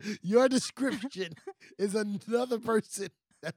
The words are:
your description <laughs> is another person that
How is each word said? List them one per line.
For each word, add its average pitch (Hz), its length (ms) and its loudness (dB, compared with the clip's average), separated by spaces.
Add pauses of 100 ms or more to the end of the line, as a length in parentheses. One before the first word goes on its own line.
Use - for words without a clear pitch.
(220)
your 226 280 6
description 240 840 -2 (220)
<laughs> - 220 -20
is 196 180 0
another 220 640 -2
person 214 500 0 (320)
that 160 160 -6